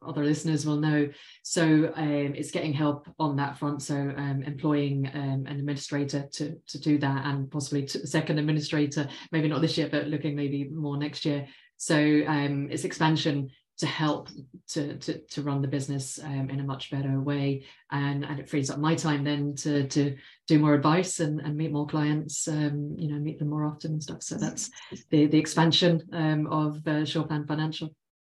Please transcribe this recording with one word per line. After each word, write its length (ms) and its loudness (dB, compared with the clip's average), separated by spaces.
other 180 -2
listeners 420 2
will 120 2
know. 300 4
So, 520 4
um, 400 0
it's 160 -6
getting 220 -2
help 340 0
on 180 2
that 220 -2
front. 240 -4
So, 120 -2
um, 480 -2
employing, 720 0
um, 320 -2
an 140 -6
administrator 760 -4
to, 240 -6
to 120 -12
do 180 4
that, 280 0
and 260 -2
possibly 320 -2
t-, 160 -6
a 80 -8
second 320 0
administrator, 680 0
maybe 160 0
not 140 0
this 160 2
year, 140 0
but 160 0
looking 280 -2
maybe 340 -2
more 280 -4
next 260 -6
year. 240 -2
So, 180 0
um, 440 0
it's 120 -4
expansion 680 0
to 100 0
help 420 -2
to, 300 -4
to, 220 -6
to 220 -8
run 180 -2
the 80 0
business, 560 -4
um, 280 -4
in 80 -4
a 40 -4
much 280 -8
better 280 0
way. 460 0
And, 340 -2
and 160 -6
it 80 -12
frees 220 0
up 80 -4
my 160 2
time 300 0
then 320 0
to, 320 0
to 280 2
do 120 6
more 160 6
advice 440 4
and, 220 0
and 160 -2
meet 140 -2
more 160 0
clients, 600 0
um, 480 0
you 140 -2
know, 80 -2
meet 220 -4
them 100 0
more 160 0
often 280 -4
and 100 -2
stuff. 180 -10
So 140 -8
that's 340 -4
the, 160 6
the 140 6
expansion, 640 4
um, 320 2
of, 420 0
uh, 180 2
Shore 200 0
Plan 220 -2
Financial. 480 -4